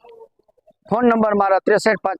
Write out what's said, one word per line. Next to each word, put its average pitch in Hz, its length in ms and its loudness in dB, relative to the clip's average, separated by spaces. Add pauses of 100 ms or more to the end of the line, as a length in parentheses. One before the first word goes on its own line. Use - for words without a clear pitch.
(920)
ફોન 233 140 -2
નંબર 220 300 2
મારા 196 240 0
ત્રેસઠ 208 440 0
પાંચ 190 180 -6